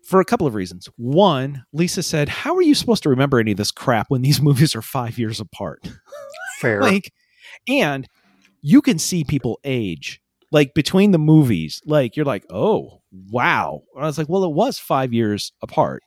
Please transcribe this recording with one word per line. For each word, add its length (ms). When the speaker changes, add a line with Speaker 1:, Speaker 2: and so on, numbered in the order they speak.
Speaker 1:
for 160
a 40
couple 220
of 80
reasons. 420
One, 760
Lisa 300
said, 260
"How 280
are 60
you 120
supposed 300
to 60
remember 280
any 140
of 60
this 120
crap 380
when 140
these 200
<laughs> 0
movies 320
are 80
five 360
years 220
apart?" 460
Speaker 2:
Fair. 220
Speaker 1:
Like, 300
and 380
you 200
can 160
see 260
people 400
age, 560
like, 220
between 380
the 60
movies. 680
Like, 300
you're 100
like, 240
"Oh, 500
wow." 520
And 100
I 20
was 120
like, 100
"Well, 160
it 80
was 260
five 340
years 400
apart." 440